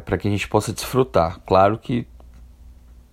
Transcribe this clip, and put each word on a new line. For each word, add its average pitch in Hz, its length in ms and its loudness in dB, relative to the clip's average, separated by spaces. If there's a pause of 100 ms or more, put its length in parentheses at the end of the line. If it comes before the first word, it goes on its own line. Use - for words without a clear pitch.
pra 101 120 -2
que 101 120 -4
a - 20 0
gente 101 160 -4
possa - 260 0
desfrutar. 92 720 -2
Claro 98 340 4
que 123 280 -6 (1080)